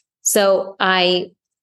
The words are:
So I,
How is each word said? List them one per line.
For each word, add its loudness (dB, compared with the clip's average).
So 0
I, 0